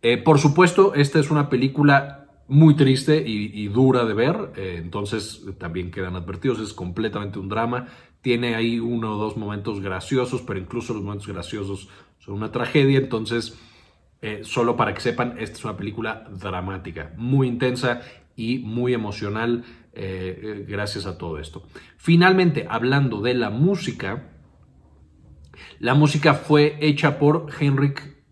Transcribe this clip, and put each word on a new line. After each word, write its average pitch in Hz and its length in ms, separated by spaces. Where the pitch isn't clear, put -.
Eh, 120 160
por 151 200
supuesto, 165 560
esta 143 260
es 143 120
una 143 180
película 135 760
muy 147 280
triste 143 500
y, 104 380
y 101 60
dura 123 360
de 110 80
ver, 165 420
eh, 95 220
entonces, 101 720
eh, 92 60
también 90 380
quedan 92 240
advertidos, 92 440
es 104 140
completamente 104 680
un 95 100
drama. 120 380
Tiene 120 340
ahí 117 240
uno 113 360
o - 20
dos 107 200
momentos 104 440
graciosos, 113 600
pero 95 160
incluso 113 340
los 104 100
momentos 101 240
graciosos 101 600
son - 160
una 107 160
tragedia. 135 480
Entonces, 117 580
eh, 107 220
solo 120 340
para 107 160
que - 80
sepan, 120 380
esta 110 180
es - 80
una 107 100
película 104 560
dramática, 90 840
muy 131 300
intensa 123 540
y 117 240
muy 120 340
emocional, 110 680
eh, 92 480
eh, 104 260
gracias 101 380
a 90 120
todo 80 220
esto. - 260
Finalmente, 170 720
hablando 120 520
de 123 120
la 117 160
música, 117 800
la 120 140
música 147 400
fue 147 460
hecha 147 400
por 151 280
Henrik 139 760